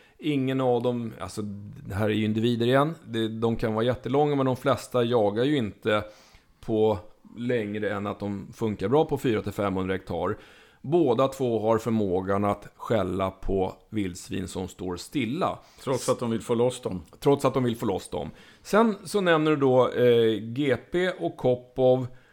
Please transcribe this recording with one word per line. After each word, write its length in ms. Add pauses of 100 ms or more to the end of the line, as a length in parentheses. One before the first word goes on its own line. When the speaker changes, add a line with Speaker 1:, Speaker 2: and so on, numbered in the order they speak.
(180)
Speaker 1:
ingen 440
av 200
dem, 380
alltså 220 (460)
det 80
här 100
är 80
ju 120
individer 400
igen, 300 (100)
det, 220
de 280
kan 180
vara 120
jättelånga, 500
men 100
de 100
flesta 480
jagar 400
ju 140
inte 460 (560)
på 380 (400)
längre 520
än 180
att 120
de 340
funkar 340
bra 180
på 120
fyra 240
till 100
femhundra 420
hektar. 440 (480)
Båda 420
två 320
har 180
förmågan 680
att 300
skälla 560
på 420 (160)
vildsvin 580
som 200
står 280
stilla. 640 (240)
Speaker 2:
Trots 260
att 100
de 120
vill 100
få 140
loss 260
dem. 200 (180)
Speaker 1:
Trots 260
att 80
de 100
vill 120
få 100
loss 240
dem. 200 (320)
Sen 420
så 180
nämner 300
du 60
då, 320
eh, 520
G 360 (140)
P 180 (100)
och 180
Kopov, 720 (260)